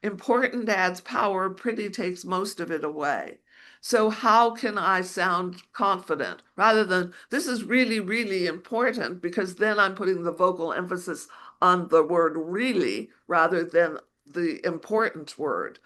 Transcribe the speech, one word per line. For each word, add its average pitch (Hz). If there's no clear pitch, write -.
Important 233
adds 185
power, 196
pretty 214
takes 180
most 185
of 165
it 156
away. 147
So 220
how 226
can 226
I 185
sound 180
confident 165
rather 220
than, 185
This 285
is 247
really, 233
really 196
important, 185
because 180
then 214
I'm 196
putting 185
the 170
vocal 175
emphasis 180
on 180
the 160
word 165
really 165
rather 170
than 170
the 160
important 180
word. 92